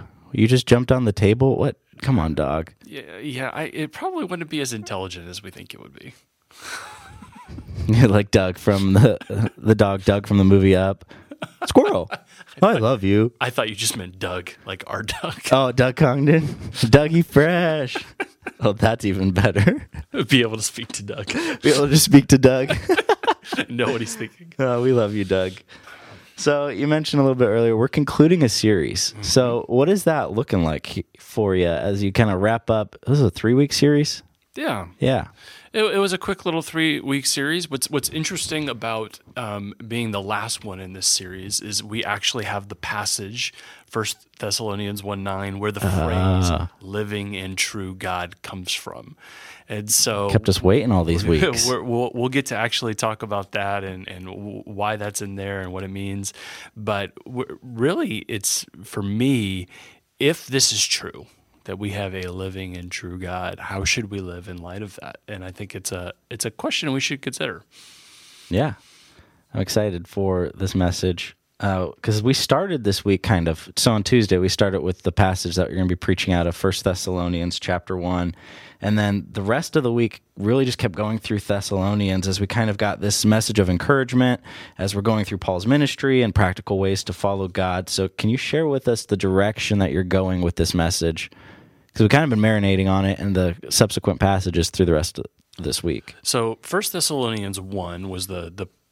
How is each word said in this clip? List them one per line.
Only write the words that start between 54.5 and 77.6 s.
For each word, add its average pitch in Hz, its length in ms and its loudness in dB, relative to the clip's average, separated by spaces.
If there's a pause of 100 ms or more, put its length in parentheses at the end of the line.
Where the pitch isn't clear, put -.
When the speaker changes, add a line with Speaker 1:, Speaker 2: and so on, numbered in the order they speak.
Speaker 2:
why 104 320 -4
that's 104 260 -6
in 98 140 -10
there 98 240 -8
and 90 120 -10
what 95 120 -8
it 95 60 -10
means. 98 420 -8 (440)
But 104 380 -4 (120)
w-, 123 360 -8
really, 127 640 -2
it's, - 360 -4 (180)
for - 200 -8
me, 101 640 0 (500)
if 147 280 0
this 127 260 0
is 104 120 0
true, - 420 -6 (380)
that 95 140 -10
we 101 120 -6
have 95 240 -6
a 92 140 -8
living 95 500 -10
and 90 120 -12
true 90 280 -10
God, 90 400 -8
how 98 260 -8
should 104 260 -4
we 101 100 -8
live 90 280 -12
in 90 80 -12
light 87 240 -12
of 101 220 -14
that? - 160 -16 (100)
And 98 160 -14
I 92 60 -12
think 98 240 -14
it's - 180 -10
a, 90 220 -8 (160)
it's 117 160 -8
a 110 40 -6
question - 420 -4
we 135 80 -2
should 135 200 -4
consider. 120 420 -8 (840)
Speaker 1:
Yeah. 110 260 0 (800)
I'm 107 60 -2
excited 95 480 -2
for 92 460 0
this 95 200 -4
message, 90 600 0 (260)
uh, 95 280 -2 (140)
'cause 107 200 0
we 131 120 4
started 151 500 0
this 98 200 0
week 98 180 2
kind 85 260 2
of, - 280 -4
so - 160 4
on 107 100 0
Tuesday, 101 360 4
we 92 100 2
started 95 340 2
with 90 200 -4
the 90 100 -2
passage 92 440 0
that 90 120 2
we're 71 80 -8
gonna 92 120 2
be 90 80 0
preaching - 360 0
out 87 140 2
of 85 80 -2
First - 300 -2
Thessalonians 87 760 -2
chapter 90 380 -4